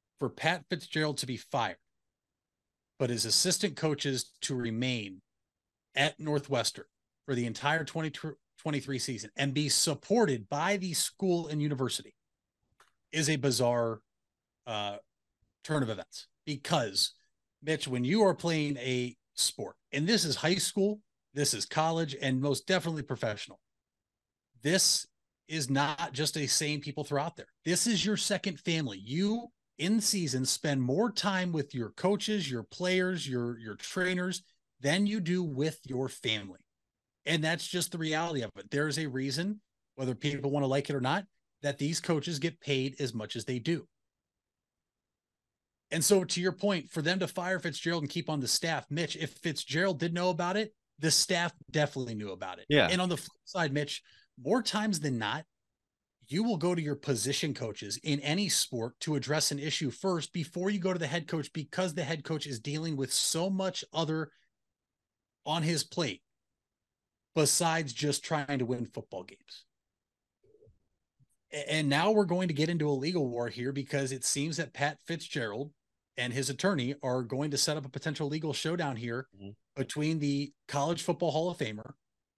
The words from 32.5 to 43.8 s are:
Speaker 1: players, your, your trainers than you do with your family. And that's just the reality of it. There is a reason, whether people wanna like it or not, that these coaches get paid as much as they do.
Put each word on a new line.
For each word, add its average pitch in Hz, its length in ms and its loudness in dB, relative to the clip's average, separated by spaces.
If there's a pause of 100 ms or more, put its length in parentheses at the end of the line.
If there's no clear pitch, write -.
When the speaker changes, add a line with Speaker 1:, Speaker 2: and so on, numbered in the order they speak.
Speaker 1:
players, 185 640 0
your, 120 300 -2
your 110 160 -10
trainers 180 640 -2 (400)
than 165 240 4
you 208 140 0
do 180 240 2
with 151 420 -2
your 131 240 -2
family. 104 500 -4 (680)
And 160 120 2
that's 160 240 0
just 175 280 -4
the 185 40 -6
reality 156 440 0
of 110 160 -4
it. 101 120 -14
There 147 200 0
is 139 100 -2
a 160 80 -2
reason, 139 540 -2 (340)
whether 127 180 0
people 139 380 0
wanna 143 160 2
like 139 220 2
it 147 60 0
or 139 40 0
not, 143 240 2 (380)
that 143 160 -2
these 156 240 0
coaches 160 380 0
get 165 200 -2
paid 135 400 0
as 127 140 -2
much 107 240 -6
as 107 80 -6
they 127 140 -2
do. 151 280 -2 (2000)